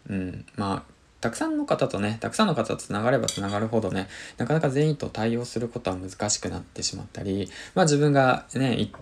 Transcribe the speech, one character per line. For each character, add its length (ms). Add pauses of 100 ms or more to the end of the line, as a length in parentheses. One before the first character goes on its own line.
う 60
ん。 400
ま 340
あ、 40 (300)
た 80
く 60
さ 100
ん 100
の 100
方 200
と 140
ね、 200
た 100
く 40
さ 80
ん 60
の 80
方 80
と 120
つ 160
な 80
が 80
れ 80
ば 120
つ 120
な 80
が 120
る 80
ほ 120
ど 120
ね、 160 (300)
な 80
か 80
な 60
か 100
全 180
員 80
と 120
対 280
応 80
す 160
る 80
こ 100
と 100
は 80
難 320
し 100
く 100
な 100
っ 40
て 200
し 140
ま 80
っ 20
た 160
り、 260 (280)
ま 60
あ、 20
自 120
分 160
が 340 (100)
ね、 240
行 80
っ 140